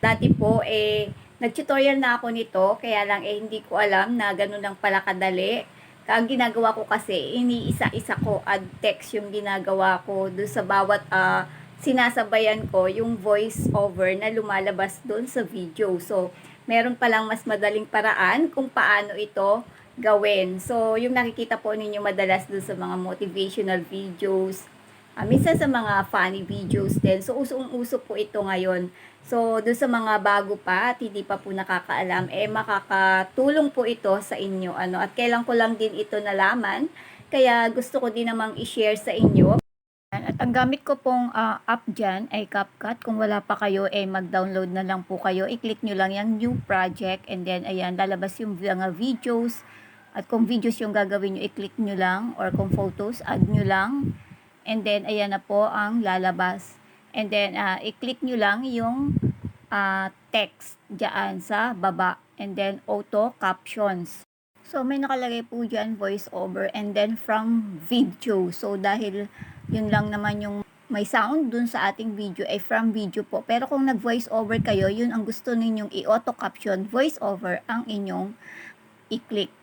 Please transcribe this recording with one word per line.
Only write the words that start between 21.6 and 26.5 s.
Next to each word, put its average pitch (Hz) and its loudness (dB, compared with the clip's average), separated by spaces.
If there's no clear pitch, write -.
ninyo 208 -4
madalas 190 2
dun 196 -4
sa 196 -6
mga 180 -4
motivational 190 -2
videos, 190 -4
ah, - -8
minsan 269 4
sa 294 2
mga 208 0
funny 190 0
videos 196 -2